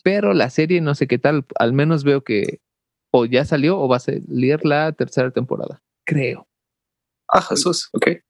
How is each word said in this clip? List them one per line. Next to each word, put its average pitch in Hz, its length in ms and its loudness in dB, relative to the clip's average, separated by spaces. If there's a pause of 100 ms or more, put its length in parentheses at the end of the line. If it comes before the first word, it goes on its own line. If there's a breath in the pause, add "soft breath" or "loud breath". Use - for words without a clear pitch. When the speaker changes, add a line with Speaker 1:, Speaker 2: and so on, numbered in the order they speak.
Speaker 1:
pero 202 300 2
la 131 160 2
serie 165 300 0
no 147 140 0
sé 139 140 -2
qué 123 100 0
tal, 147 260 0 (140)
al 117 140 2
menos 147 320 2
veo 139 180 2
que - 380 -4 (520)
o 123 140 6
ya 123 180 2
salió 156 360 0
o 139 80 0
va 123 80 2
a 123 40 -2
salir 139 640 -2
la 156 280 0
tercera 131 400 -2
temporada, - 480 -6 (260)
creo. 135 400 -4 (800)
Speaker 2:
Ah, - 140 4
Jesús, - 500 -2
ok. - 140 0 (240)